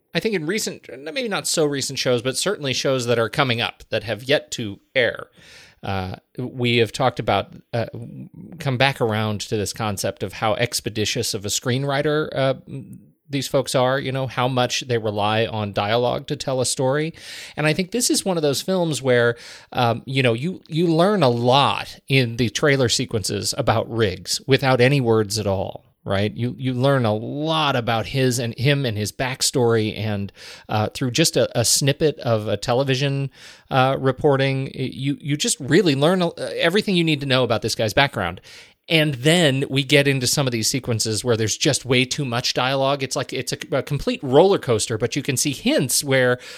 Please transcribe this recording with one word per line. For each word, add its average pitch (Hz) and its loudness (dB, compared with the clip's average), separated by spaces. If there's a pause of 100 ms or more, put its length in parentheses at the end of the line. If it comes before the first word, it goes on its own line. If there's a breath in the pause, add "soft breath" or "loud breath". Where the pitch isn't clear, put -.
(140)
I 170 -4
think 220 -2
in 151 -6
recent, 202 -6
maybe 277 -8
not 185 -4
so 165 0
recent 139 -2
shows, 123 0
but 127 -4
certainly 147 -2
shows 131 -2
that 117 2
are 113 2
coming 123 0
up - -4
that 113 -4
have 110 -6
yet 135 -2
to 101 -8 (160)
air, 120 0 (560 soft breath)
uh, 95 -4 (220)
we 123 0
have 113 4
talked 127 0
about, 107 0 (200)
uh, 117 -2 (760)
come 135 -2
back 135 0
around 107 0
to - -4
this 101 -2
concept 104 -4
of 98 -6
how 110 0
expeditious 110 -2
of 101 -8
a 104 -6
screenwriter, 143 -2
uh, 135 0 (760)
these 139 -2
folks 135 0
are, 131 2
you 131 -6
know, 131 -4
how 127 -2
much 123 0
they 120 2
rely 107 0
on 107 -4
dialogue 120 0
to 151 -6
tell 131 -2
a 123 0
story. 147 -2 (420 loud breath)
And 151 -2
I 151 4
think 185 -4
this 240 0
is 302 0
one 185 0
of 165 -2
those 143 2
films 170 0
where, 120 4 (360 loud breath)
um, 120 0
you 135 0
know, 123 4
you, 147 -6
you 165 0
learn 175 4
a 127 6
lot 120 2 (100)
in 123 2
the 120 0
trailer 135 2
sequences 104 -2
about 113 0
Riggs 98 -2
without 131 4
any 135 6
words 110 2
at 101 -4
all, 95 -4 (180)
right? 98 -2
You, 123 -4
you 131 -2
learn 127 2
a 107 2
lot 143 -2
about 113 0
his 127 0
and 117 -4
him 139 2
and 110 -4
his 104 -4
backstory, 117 0
and, 101 -4 (360 loud breath)
uh, 107 0
through 127 -4
just 156 2
a, 127 2
a 120 2
snippet 143 2
of 110 0
a 107 0
television, 135 0 (400 loud breath)
uh, 135 2
reporting, 135 2
you, 135 -4
you 147 -2
just 233 -2
really 151 4
learn, 160 4
uh, 170 2 (260)
everything 185 2
you 170 4
need 156 2
to 139 -6
know 131 2
about 110 0
this 113 -2
guy's 110 0
background. 101 0 (480 loud breath)
And 156 2
then 139 2
we 139 0
get 139 4
into 135 0
some 135 0
of - 0
these 113 0
sequences 113 -2
where 120 2
there's 107 0
just - 0
way 127 4
too 127 -4
much 120 -2
dialogue. 135 0
It's 127 -6
like, 131 -4
it's 123 -6
a, 143 -4 (120)
a 139 0
complete 147 -4
roller 151 6
coaster, 110 0
but 117 -4
you 143 -4
can 131 -2
see 139 -2
hints 208 0
where, 127 2 (180 loud breath)